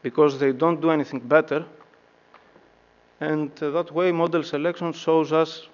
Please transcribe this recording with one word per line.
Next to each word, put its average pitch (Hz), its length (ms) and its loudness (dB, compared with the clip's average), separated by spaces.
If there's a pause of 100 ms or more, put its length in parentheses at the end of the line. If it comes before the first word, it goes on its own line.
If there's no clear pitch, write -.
because 135 380 2
they 139 140 2
don't 160 260 0
do 160 120 2
anything 147 280 -2
better. 151 460 0 (1500)
And, 151 320 -2 (100)
uh, 151 100 -4
that 165 200 -4
way 175 220 2
model 165 300 0
selection 160 500 -4
shows 160 400 0
us 160 400 -2